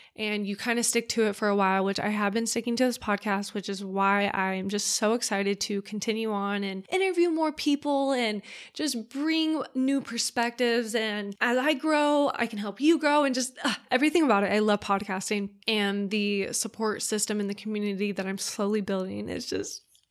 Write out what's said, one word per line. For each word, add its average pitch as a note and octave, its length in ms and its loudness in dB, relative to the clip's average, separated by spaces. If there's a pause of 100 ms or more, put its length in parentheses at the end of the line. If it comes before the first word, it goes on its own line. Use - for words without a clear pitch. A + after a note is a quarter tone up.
(180)
and G#3 280 -2
you G3 120 -4
kinda A#3 260 0
stick A#3 260 0
to A3 180 2
it G3+ 100 -2
for G#3+ 100 0
a G3+ 80 4
while, F#3+ 300 4
which G3 160 -2
I G#3 80 0
have G#3 240 0
been A#3 120 0
sticking A#3 300 -2
to B3+ 80 4
this B3 140 2
podcast, G3+ 560 -2
which G3 160 -6
is G3 160 -6
why G3 480 2
I'm F#3+ 340 -2
just G3+ 200 -2
so G#3+ 260 2
excited G3+ 480 0
to G3 220 -2
continue A3 500 -2
on G3+ 320 -2
and F#3+ 260 -6
interview F4+ 380 2
more D#4 240 0
people C#4+ 580 2
and A3 300 0 (320)
just B3+ 340 -4
bring D#4 560 0 (100)
new C4 280 2
perspectives. A#3+ 920 0
And G#3 440 -2
as A#3+ 180 2
I C#4+ 180 2
grow, D4 600 2
I A#3 120 0
can G#3 120 -6
help G#3 220 -6
you D#4+ 160 6
grow D4 260 4
and C4+ 100 2
just, B3 300 -4
uh, B3 120 0 (140)
everything D4+ 340 4
about G#3 200 4
it. F#3+ 80 0
I G#3 80 2
love G#3+ 200 2
podcasting, G3 680 -2 (180)
and G3+ 420 0
the G3+ 420 0
support - 520 -4
system G#3 360 -2
in G3+ 80 -2
the G3+ 60 -4
community G#3 580 -4
that F#3+ 140 -4
I'm F#3+ 140 -4
slowly G#3 420 -2
building G3 480 -4
is - 160 -6
just, - 380 -6 (280)